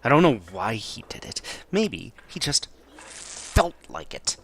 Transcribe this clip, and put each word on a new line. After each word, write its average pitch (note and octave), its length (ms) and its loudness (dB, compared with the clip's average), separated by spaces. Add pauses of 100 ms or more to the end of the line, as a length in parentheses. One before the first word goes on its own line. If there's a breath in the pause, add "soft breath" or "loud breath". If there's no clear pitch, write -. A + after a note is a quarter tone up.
I A#2 40 2
don't D3 140 8
know C#3+ 180 6 (120)
why F#2+ 220 -2
he - 340 -8
did - 160 -12
it. - 160 -10 (320 loud breath)
Maybe F3+ 400 -2 (160)
he - 100 -12
just - 300 0 (280)
felt - 800 0 (140)
like - 260 -12
it. - 300 -6